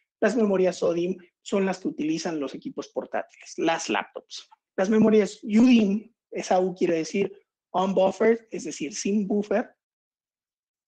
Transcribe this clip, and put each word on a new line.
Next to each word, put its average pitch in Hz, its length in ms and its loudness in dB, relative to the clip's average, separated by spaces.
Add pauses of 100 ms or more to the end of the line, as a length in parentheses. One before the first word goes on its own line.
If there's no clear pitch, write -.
(200)
las 220 160 0
memorias 185 400 2
sodim 175 400 -2 (260)
son 196 240 -2
las 185 140 -4
que - 80 -6
utilizan 156 500 -4
los 139 160 -8
equipos - 320 -12
portátiles, - 680 -10
las 165 320 -2
laptops. - 600 -6 (280)
Las 190 120 -2
memorias 214 540 4
udim, 220 720 4 (160)
esa 185 300 0
U 185 160 -2
quiere 170 220 0
decir 190 340 -2 (400)
unbuffered, 190 800 2
es - 100 -10
decir, 151 320 -8
sin 202 320 -2
buffer. 208 440 -2 (1160)